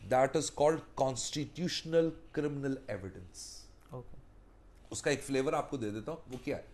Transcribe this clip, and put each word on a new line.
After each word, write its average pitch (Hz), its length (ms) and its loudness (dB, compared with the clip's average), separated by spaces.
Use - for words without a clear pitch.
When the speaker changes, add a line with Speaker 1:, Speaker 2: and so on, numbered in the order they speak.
Speaker 1:
that 131 220 6
is 151 140 2
called 151 340 4
constitutional 147 1040 2
criminal 143 340 0
evidence। 90 920 -10
Speaker 2:
ओके। 127 240 -14
Speaker 1:
उसका - 200 0
एक 139 100 2
फ्लेवर 135 340 2
आपको 143 220 0
दे 107 140 -2
देता 110 200 -4
हूँ, 165 100 -6
वो 127 140 -8
क्या 135 100 0
है। - 180 -10